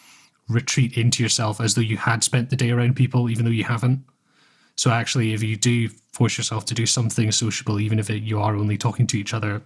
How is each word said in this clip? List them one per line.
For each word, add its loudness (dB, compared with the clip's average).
retreat 2
into 2
yourself 0
as 2
though 2
you -2
had 0
spent 0
the 0
day 0
around 2
people, 2
even 0
though 2
you 0
haven't. 0
So 2
actually, 0
if -2
you -2
do 0
force 2
yourself -4
to -4
do 0
something 0
sociable, -2
even 0
if -2
it, -4
you -2
are 0
only 0
talking 0
to -2
each -6
other -4